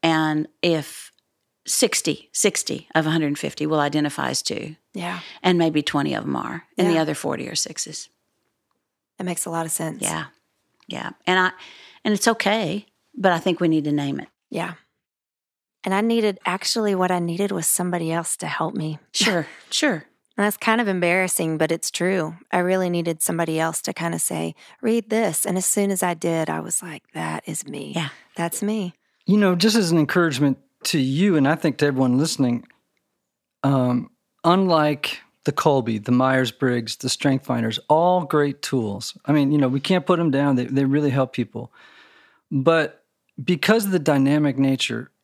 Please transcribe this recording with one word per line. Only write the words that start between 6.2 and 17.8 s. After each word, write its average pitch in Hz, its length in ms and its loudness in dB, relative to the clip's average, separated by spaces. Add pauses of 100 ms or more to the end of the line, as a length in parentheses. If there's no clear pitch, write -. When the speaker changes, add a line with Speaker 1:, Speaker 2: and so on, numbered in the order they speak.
Speaker 1:
'em 143 120 -4
are, - 280 -8 (140)
and 175 100 4
the 170 60 4
Speaker 2:
Yeah. 160 80 2
Speaker 1:
other 156 120 -2
forty - 340 -6
are - 60 -10
sixes. - 540 -8 (1080)
Speaker 2:
That 180 60 -8
makes 180 220 -4
a 170 40 -10
lot 165 160 -4
of 160 60 -6
sense. - 300 -6
Speaker 1:
Yeah. 160 240 -4 (600)
Yeah. - 220 -10 (160)
And 185 120 2
I, 185 140 2 (520)
and 214 100 2
it's 196 140 2
okay, 208 580 0 (280)
but 190 180 4
I 165 60 2
think 170 220 0
we 175 80 2
need 156 160 2
to 147 80 -2
name 143 280 -2
it. - 80 -14 (220)
Speaker 2:
Yeah. 175 240 -6 (1080)
And 190 100 0
I 196 60 2
needed, 220 440 0
actually 202 500 -2
what 185 160 2
I 180 80 0
needed 175 340 -2
was 170 140 -4
somebody 170 460 -2